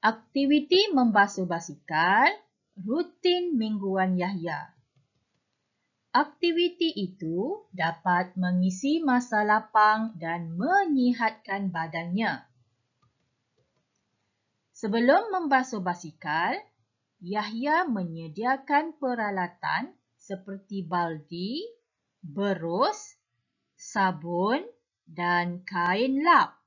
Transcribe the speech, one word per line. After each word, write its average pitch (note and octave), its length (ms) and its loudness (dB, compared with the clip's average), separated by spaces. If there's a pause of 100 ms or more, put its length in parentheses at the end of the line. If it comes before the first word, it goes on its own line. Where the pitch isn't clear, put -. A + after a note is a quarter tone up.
Aktiviti D4 920 2
membasuh G3+ 560 2
basikal, E3+ 800 2 (480)
rutin E4+ 800 -2
mingguan F#3+ 640 0
Yahya. E3+ 480 -4 (1400)
Aktiviti E4 800 0
itu G3 800 -4
dapat F3+ 640 -2
mengisi F#3 640 0
masa B3 400 0
lapang G#3+ 800 2
dan E3 400 -6
menyihatkan A#3+ 1120 0
badannya. E3+ 720 -4 (2250)
Sebelum C4 560 4
membasuh C4 480 0
basikal, F3 720 -4 (640)
Yahya A3+ 720 -2
menyediakan A#3 1120 -2
peralatan G3+ 880 -4 (320)
seperti G3 640 -10
baldi, F3 800 -4 (560)
berus, F#3+ 960 -4 (560)
sabun, F#3 880 -2 (420)
dan F3 640 -2
kain G3+ 560 0
lap. D#4 320 4 (120)